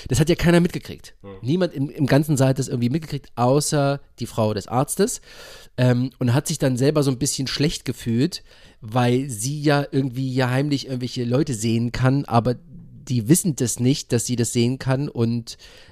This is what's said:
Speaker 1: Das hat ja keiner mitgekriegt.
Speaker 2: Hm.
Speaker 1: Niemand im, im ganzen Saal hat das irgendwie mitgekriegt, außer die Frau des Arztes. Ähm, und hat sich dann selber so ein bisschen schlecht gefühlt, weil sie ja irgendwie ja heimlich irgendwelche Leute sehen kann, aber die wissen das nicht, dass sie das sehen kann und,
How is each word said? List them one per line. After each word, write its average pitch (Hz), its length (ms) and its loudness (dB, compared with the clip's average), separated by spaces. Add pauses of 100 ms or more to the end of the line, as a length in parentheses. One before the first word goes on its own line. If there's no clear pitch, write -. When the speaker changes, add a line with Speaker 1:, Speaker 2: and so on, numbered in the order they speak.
Speaker 1:
Das 127 100 0
hat 151 120 4
ja 170 40 4
keiner 170 260 6
mitgekriegt. - 600 -4
Speaker 2:
Hm. 98 100 -18 (120)
Speaker 1:
Niemand 165 320 0
im, 147 160 -4
im 147 160 -2
ganzen 147 320 4
Saal 131 120 4
hat 131 80 0
das 135 100 -4
irgendwie 120 200 0
mitgekriegt, 151 480 -6
außer 139 640 2 (180)
die 120 80 -8
Frau 107 280 0
des 101 120 -6
Arztes. 147 540 -2 (560)
Ähm, 127 420 2
und 123 140 2
hat 143 160 2
sich 156 100 -4
dann 127 200 0
selber 147 240 2
so 139 80 2
ein 123 80 -2
bisschen 139 280 -4
schlecht - 380 -2
gefühlt, 120 580 -2 (380)
weil 123 480 0
sie 131 320 -6
ja 143 300 2
irgendwie 135 420 -2
ja 127 160 2
heimlich 135 380 -2
irgendwelche 127 380 -6
Leute 131 280 0
sehen 117 400 0
kann, 131 320 2
aber 120 320 2
die - 720 -6
wissen 156 280 4
das 120 220 -2
nicht, 127 340 0
dass 120 140 0
sie 123 100 -4
das 117 160 0
sehen 123 260 2
kann 135 300 -2
und, 117 480 -4 (360)